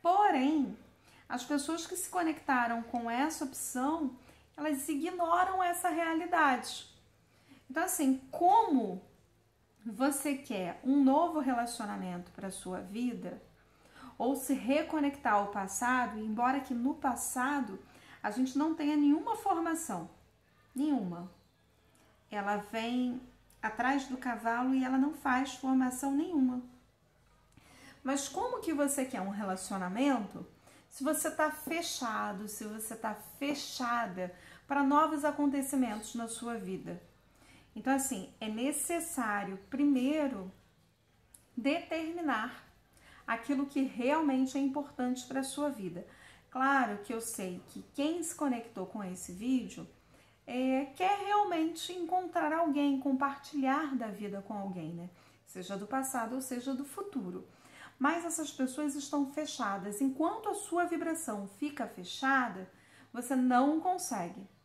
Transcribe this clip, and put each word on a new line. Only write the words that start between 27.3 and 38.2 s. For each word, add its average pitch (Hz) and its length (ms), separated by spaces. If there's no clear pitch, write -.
Mas 269 260
como 480 320
que 330 120
você 277 320
quer 240 160
um 190 100
relacionamento 196 1160
se - 140
você 302 280
tá 311 200
fechado, 214 960
se 214 180
você 214 300
tá 220 200
fechada 233 960
pra 277 180
novos 294 400
acontecimentos 277 880
na 233 140
sua 233 280
vida? 185 460
Então, 262 180
assim, 254 480